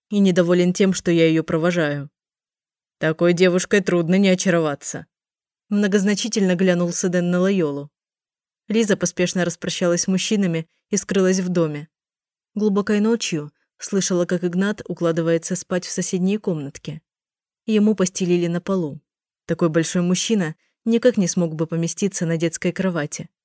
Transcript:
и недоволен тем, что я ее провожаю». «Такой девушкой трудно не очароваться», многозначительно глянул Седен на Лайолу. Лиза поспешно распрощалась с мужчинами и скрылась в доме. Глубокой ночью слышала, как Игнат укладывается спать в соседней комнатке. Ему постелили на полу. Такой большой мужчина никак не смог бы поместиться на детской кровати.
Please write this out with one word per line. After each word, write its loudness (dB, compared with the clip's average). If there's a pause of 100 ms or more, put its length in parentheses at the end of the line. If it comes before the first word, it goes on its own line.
и 0
недоволен 4
тем, 2
что -4
я 4
ее 2
провожаю». -2 (880)
«Такой 2
девушкой 4
трудно 2
не 4
очароваться», 0 (640)
многозначительно 2
глянул 2
Седен -2
на 2
Лайолу. -2 (800)
Лиза 2
поспешно -2
распрощалась -2
с -6
мужчинами 0 (220)
и -2
скрылась 0
в -4
доме. -2 (680)
Глубокой 0
ночью -2 (240)
слышала, -2
как -2
Игнат -2
укладывается -2
спать -4
в -10
соседней -2
комнатке. -8 (640)
Ему 2
постелили 0
на -2
полу. -4 (440)
Такой 0
большой 0
мужчина 0 (280)
никак 2
не 2
смог -2
бы -2
поместиться -4
на -2
детской -2
кровати. -6 (160)